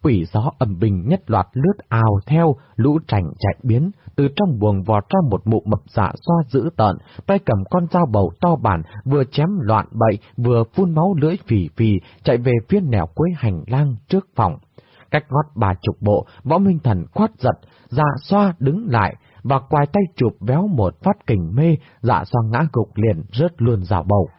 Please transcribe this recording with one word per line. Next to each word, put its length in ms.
Quỷ 220
gió 340
âm 200
binh 300
nhất 220
loạt 220
lướt 360
ào 380
theo, 280
lũ 300
trành 180
chạy 240
biến, 280
từ 200
trong 220
buồng 240
vọt 260
ra 100
một 160
mụ 200
mập 200
dạ 260
xoa 100
dữ 280
tợn, 200
tay 120
cầm 200
con 200
dao 220
bầu 280
to 160
bản, 260
vừa 200
chém 240
loạn 320
bậy, 260
vừa 280
phun 200
máu 260
lưỡi 160
phì 300
phì, 240
chạy 140
về 160
phía 120
nẻo 340
cuối 220
hành 300
lang 300
trước 280
phòng. 200
Cách 200
ngót 260
ba 260
chục 180
bộ, 260
Võ 140
Minh 260
Thần 200
quát 240
giật, 200
dạ 160
xoa 360
đứng 300
lại, 280
và 180
quài 260
tay 160
chụp 240
véo 260
một 360
phát 240
kình 280
mê, 220
dạ 220
xoa 260
ngã 220
gục 220
liền 280
rớt 300
luôn 220
dao 180
bầu. 260